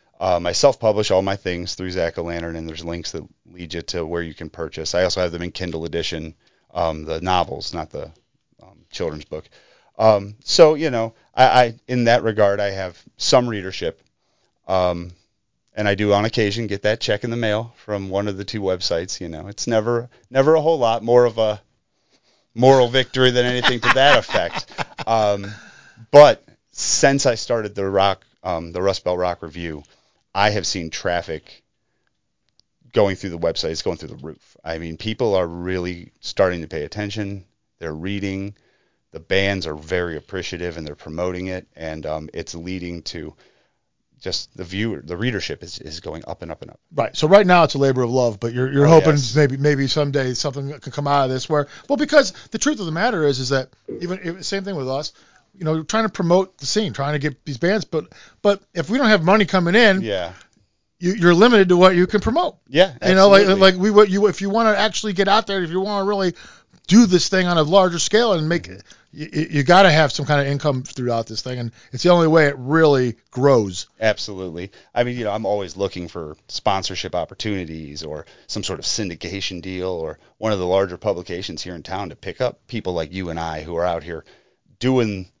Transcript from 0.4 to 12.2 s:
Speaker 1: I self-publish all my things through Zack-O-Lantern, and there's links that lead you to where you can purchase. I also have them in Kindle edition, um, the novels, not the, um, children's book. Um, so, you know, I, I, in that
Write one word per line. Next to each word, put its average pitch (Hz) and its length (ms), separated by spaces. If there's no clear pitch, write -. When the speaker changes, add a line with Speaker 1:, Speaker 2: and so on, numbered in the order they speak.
Speaker 1:
I 87 60
self-publish 107 580
all 95 100
my 98 160
things 90 380
through 92 160
Zack-O-Lantern, 85 640
and 82 100
there's 80 180
links 82 280
that 80 100
lead 87 220
you 85 80
to 85 240
where 85 160
you 82 100
can 78 160
purchase. 80 460
I 90 100
also 92 160
have 90 120
them 85 100
in 87 80
Kindle 80 340
edition, 80 500
um, 80 320
the 80 160
novels, 87 540
not 78 160
the, 73 200
um, 90 160
children's 76 360
book. 78 180
Um, 104 440
so, 156 320
you 156 160
know, 113 220
I, - 100
I, 120 300
in 123 180
that 117 180